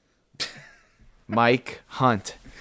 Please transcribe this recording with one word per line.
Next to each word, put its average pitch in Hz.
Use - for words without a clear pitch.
<laughs> -
Mike 117
Hunt, 120